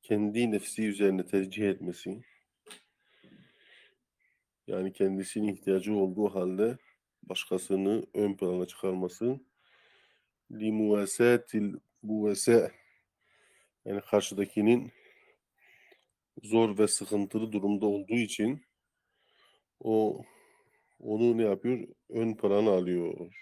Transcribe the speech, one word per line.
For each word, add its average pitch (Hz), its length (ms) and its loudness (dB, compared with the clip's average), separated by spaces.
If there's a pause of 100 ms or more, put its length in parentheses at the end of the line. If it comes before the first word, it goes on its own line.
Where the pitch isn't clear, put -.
kendi 107 500 0
nefsi 104 360 -4
üzerine 98 380 0
tercih 98 440 -2
etmesi, 92 520 -8 (2500)
yani 95 260 -4
kendisinin 98 540 -2
ihtiyacı 95 460 -2
olduğu 98 420 0
halde 95 420 0 (460)
başkasını 98 920 -2
ön 104 240 0
plana 90 280 -2
çıkarması, 92 760 -4 (1120)
لِمُوَاسَاةِ 107 1300 2 (240)
الْمُوَاسَاةِ، 107 680 2 (1120)
yani 101 160 -6
karşıdakinin 107 920 2 (1500)
zor 107 340 2
ve 107 100 4
sıkıntılı 104 640 -2
durumda 101 340 -2
olduğu 101 320 -2
için 117 440 -2 (1160)
o, 110 420 0 (800)
onu 113 380 2
ne 113 60 2
yapıyor? 110 440 0 (220)
Ön 113 240 -2
plana 104 380 4
alıyor. 90 720 -2